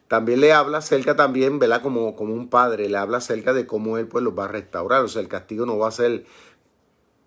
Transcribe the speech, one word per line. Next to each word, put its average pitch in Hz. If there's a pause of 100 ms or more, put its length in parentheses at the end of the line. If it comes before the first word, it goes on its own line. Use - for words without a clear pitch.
también 117
le 151
habla 147
acerca 143
también, 135
¿verdad? 120
Como, 117
como 107
un 123
padre, 117
le 101
habla 101
acerca 120
de 131
cómo 110
él, 113
pues, 123
los 110
va 98
a -
restaurar. 104
O 107
sea, 110
el 92
castigo 107
no 113
va 110
a -
ser 120 (1000)